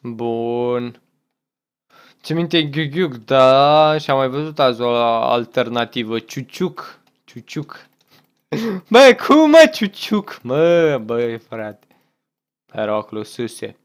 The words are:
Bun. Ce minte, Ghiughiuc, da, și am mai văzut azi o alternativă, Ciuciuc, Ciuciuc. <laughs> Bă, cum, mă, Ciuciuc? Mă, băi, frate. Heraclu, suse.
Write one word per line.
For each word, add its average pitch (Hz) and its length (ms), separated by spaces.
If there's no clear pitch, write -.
Bun. 120 960
Ce - 120
minte, 165 300
Ghiughiuc, 147 520
da, 139 800
și 151 120
am 135 80
mai 135 120
văzut 151 300
azi 123 220
o 120 140
alternativă, 117 1200
Ciuciuc, - 800
Ciuciuc. - 640
<laughs> 214 420
Bă, 247 260
cum, 302 220
mă, 311 240
Ciuciuc? - 680
Mă, 156 560
băi, 117 400
frate. 107 500
Heraclu, 107 520
suse. 110 600